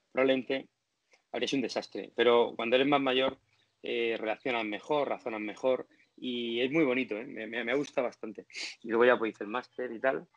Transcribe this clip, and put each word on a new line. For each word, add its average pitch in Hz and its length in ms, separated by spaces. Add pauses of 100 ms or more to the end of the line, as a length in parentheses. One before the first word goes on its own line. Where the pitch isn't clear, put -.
(120)
probablemente 131 560 (640)
habría 120 160
sido 139 120
un 120 40
desastre. - 520
Pero 120 400
cuando 117 200
eres 135 120
más 143 140
mayor, 131 360 (460)
eh, 117 360
reaccionas 110 460
mejor, 123 440
razonas 110 320
mejor. 120 460 (300)
Y 120 440
es 131 100
muy 160 120
bonito, 123 340
¿eh? 117 80
Me, 110 220
me, 117 160
me 120 120
gusta 143 260
bastante. 110 440 (380)
Y 113 60
luego 113 160
ya, 123 120
pues, 110 140
hice 107 140
el 101 40
máster 123 420
y 110 80
tal, 139 380